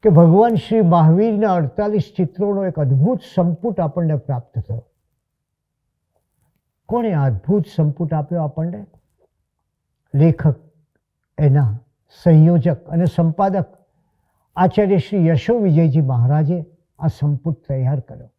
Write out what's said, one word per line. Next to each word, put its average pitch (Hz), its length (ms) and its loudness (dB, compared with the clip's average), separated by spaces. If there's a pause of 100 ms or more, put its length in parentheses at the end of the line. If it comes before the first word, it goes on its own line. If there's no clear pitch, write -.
કે 220 60 4
ભગવાન 180 460 6
શ્રી 220 260 0
મહાવીરના 185 720 2
અડતાલીસ 190 640 -4
ચિત્રોનો 196 480 -4
એક 170 140 -6
અદ્ભુત 147 400 0 (160)
સંપુટ 180 440 -2
આપણને 160 360 -2
પ્રાપ્ત 127 440 -8
થયો. 113 280 -10 (2000)
કોણે 226 280 -4
આ 143 120 0
અદ્ભુત 151 400 -2 (100)
સંપુટ 151 380 -2
આપ્યો 160 280 -4
આપણને? 170 440 -8 (1300)
લેખક, 143 400 2 (840)
એના 135 420 0 (440)
સંયોજક 160 640 4
અને 170 180 -2
સંપાદક 175 600 -2 (920)
આચાર્ય 190 420 2
શ્રી 175 300 0
યશો 170 320 0
વિજયજી 160 420 2
મહારાજે 143 640 0 (340)
આ 160 80 -4
સંપુટ 147 480 -4 (120)
તૈયાર 131 320 -4
કર્યો. - 400 -20